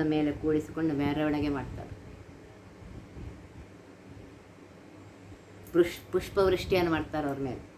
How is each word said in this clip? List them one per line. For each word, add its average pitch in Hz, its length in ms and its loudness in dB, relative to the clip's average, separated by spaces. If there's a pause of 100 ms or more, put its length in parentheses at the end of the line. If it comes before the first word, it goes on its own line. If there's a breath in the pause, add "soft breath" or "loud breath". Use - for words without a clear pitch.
ಮೇಲೆ 151 280 4
ಕೂಡಿಸಿಕೊಂಡು 156 640 2
ಮೆರವಣಿಗೆ 147 560 2
ಮಾಡ್ತಾರೆ. 131 400 -4 (3750)
ಪುಷ್-, - 380 4
ಪುಷ್ಪವೃಷ್ಟಿಯನ್ನು 185 800 4
ಮಾಡ್ತಾರೆ 151 360 2
ಅವ್ರ 139 120 0
ಮೇಲೆ. 127 380 -4